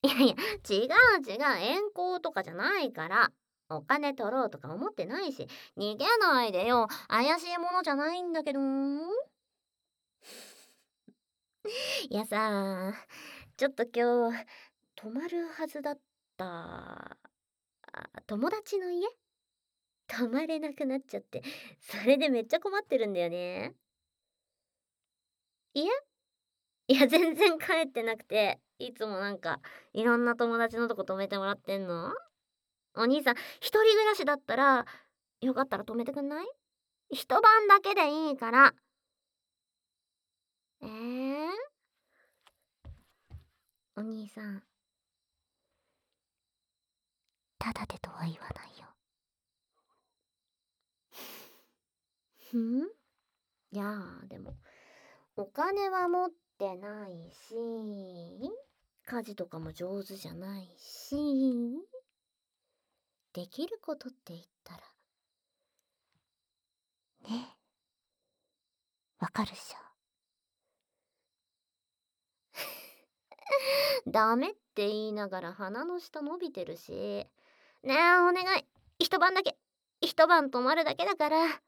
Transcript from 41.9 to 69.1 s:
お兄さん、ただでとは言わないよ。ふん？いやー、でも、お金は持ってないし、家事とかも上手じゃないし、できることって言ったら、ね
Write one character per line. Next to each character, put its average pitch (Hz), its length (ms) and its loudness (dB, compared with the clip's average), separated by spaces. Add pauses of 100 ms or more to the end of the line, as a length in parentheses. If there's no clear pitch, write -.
お 202 80 -10
兄 220 260 -10
さ 220 120 -18
ん、 202 240 -12 (3000)
た 226 140 -6
だ 214 140 -8
で - 140 -14
と 170 100 -14
は - 120 -10
言 165 180 -4
わ - 80 -16
な - 180 -14
い - 140 -20
よ。 - 60 -20 (3750)
ふ 240 80 -2
ん？ 247 300 -2 (840)
い 190 60 -12
や 202 80 -6 (400)
ー、 190 40 -20
で - 120 -18
も、 - 160 -16 (800)
お 202 100 -6
金 392 440 -2
は 359 180 0
持 359 200 2
っ - 20 -6 (280)
て 196 180 -4
な 208 320 -14
い 170 220 -16
し、 - 240 -20 (1500)
家 - 180 -8
事 208 140 -14
と 175 100 -8
か 165 140 -14
も 160 120 -12
上 190 300 -8
手 196 140 -14
じ 190 120 -16
ゃ 165 60 -14
な 190 260 -12
い 180 180 -20
し、 - 360 -12 (2250)
で 175 140 -12
き 311 200 -10
る 440 140 -12
こ 311 160 -8
と - 120 -18
っ 254 40 -18
て - 200 -20
言 170 100 -18
っ - 40 -20 (180)
た 175 120 -20
ら、 - 60 -20 (2500)
ね 240 280 -10 (1600)